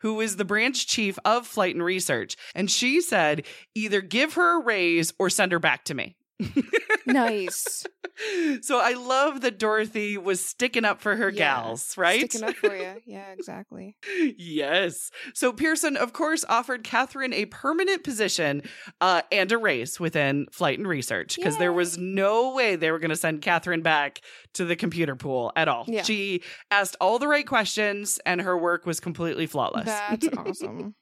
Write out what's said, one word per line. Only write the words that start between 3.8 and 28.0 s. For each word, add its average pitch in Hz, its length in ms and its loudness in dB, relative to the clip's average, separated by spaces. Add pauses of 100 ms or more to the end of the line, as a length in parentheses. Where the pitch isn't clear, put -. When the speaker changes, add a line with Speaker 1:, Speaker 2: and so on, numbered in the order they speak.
Speaker 1:
give 233 320 0
her 349 260 4
a 320 40 -4
raise 170 540 2
or 185 120 2
send 185 220 2
her 170 80 2
back 156 240 2
to 160 100 -6
me." - 220 -8 (240)
<laughs> 208 60 -2 (600)
Speaker 2:
Nice. 226 800 0 (760)
Speaker 1:
So 254 180 0
I 240 140 4
love 262 480 2
that 240 160 0
Dorothy 214 600 0
was 185 260 0
sticking 247 400 -2
up 208 160 2
for 208 160 0
her 214 140 0
Speaker 2:
Yeah, 147 320 2
Speaker 1:
gals, - 340 -6
right? 196 320 4
Speaker 2:
sticking 220 180 -4
up - 100 -2
for 202 200 0
ya. 185 180 -8 (120)
Yeah, 196 260 -16
exactly. 190 680 -14
Speaker 1:
<laughs> 349 340 0
Yes. 165 760 -2 (220)
So 247 220 0
Pearson, 311 420 0
of 233 160 0
course, 311 360 0
offered 240 360 0
Catherine 262 480 -2
a 214 140 -2
permanent 349 580 -2
position, 175 580 0 (380)
uh, 180 220 4 (100)
and 190 200 2
a 233 40 2
raise 175 420 0
within 147 540 2
flight 147 260 0
and 202 100 -6
research, 120 540 -4
'cause 151 140 2
there 175 140 2
Speaker 2:
Yay. 170 60 2
Speaker 1:
was 170 200 0
no 196 560 2
way 240 240 2
they 160 140 2
were 160 80 0
gonna 156 180 -2
send 156 240 -2
Catherine 165 420 0
back 151 380 2 (340)
to 180 120 -2
the 170 100 0
computer 165 400 -2
pool 123 400 -4
at 160 120 2
all. 117 200 -2
Speaker 2:
Yeah. 220 140 -2
Speaker 1:
She 196 400 -2 (280)
asked 202 300 2
all 214 180 4
the 285 100 0
right 294 180 2
questions, 208 800 -2